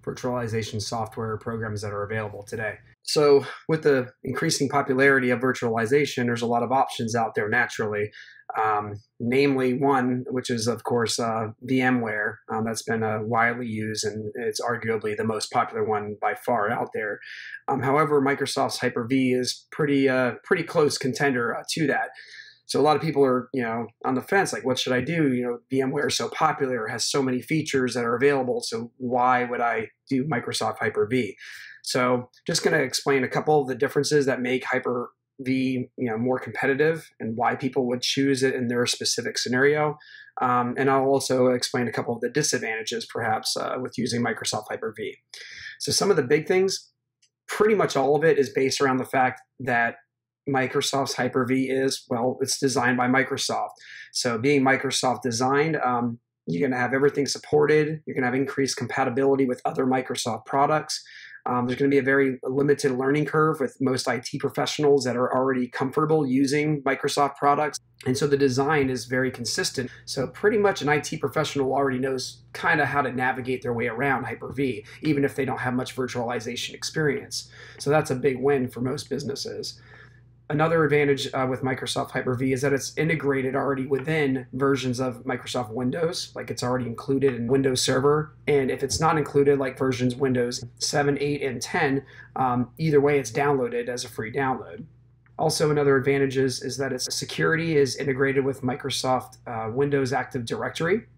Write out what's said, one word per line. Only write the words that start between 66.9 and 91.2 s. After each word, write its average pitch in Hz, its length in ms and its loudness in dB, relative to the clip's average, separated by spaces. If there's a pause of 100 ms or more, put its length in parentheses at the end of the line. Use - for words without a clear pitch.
products. 143 420 2 (280)
And 127 100 2
so 151 100 2
the 139 100 4
design 139 540 4
is 123 160 -4
very 127 240 0
consistent. 127 600 -4 (140)
So 135 220 -4
pretty 208 320 2
much 196 240 2
an 135 60 -2
I 151 100 4
T 156 180 -4
professional 139 560 -2
already 135 260 0
knows 131 440 -4 (100)
kinda 160 340 2
how 139 160 0
to 123 100 -2
navigate 127 500 -2
their 123 100 -4
way 117 140 -2
around 123 380 -2
Hyper-V, 120 600 -4 (180)
even 143 220 2
if 135 120 -2
they 135 80 -2
don't 120 160 -4
have 123 140 -2
much 127 200 -4
virtualization 120 800 -4
experience. - 720 -4 (300)
So 139 120 -2
that's 151 200 2
a 127 60 0
big 127 240 0
win 135 280 2
for 117 120 -10
most 127 280 -4
businesses. - 720 -8 (680)
Another 160 340 2
advantage, 143 480 2
uh, 131 160 0
with 131 140 -4
Microsoft 131 480 -4
Hyper-V 127 420 0
is 127 80 0
that 139 140 2
it's - 240 -4
integrated 139 580 0
already 131 300 -2
within 135 680 0
versions 131 480 0
of 120 240 -4
Microsoft 123 460 -4
Windows, 127 640 -2
like, 123 160 -10
it's 120 120 -4
already 123 220 -2
included 131 500 0
in 117 120 -4
Windows 131 340 2
Server. 143 540 2 (120)
And 139 240 2
if 131 120 -4
it's 135 180 -4
not 160 160 4
included, 143 420 4
like, 131 200 -4
versions 127 360 0
Windows 123 480 0 (160)
seven, 143 440 0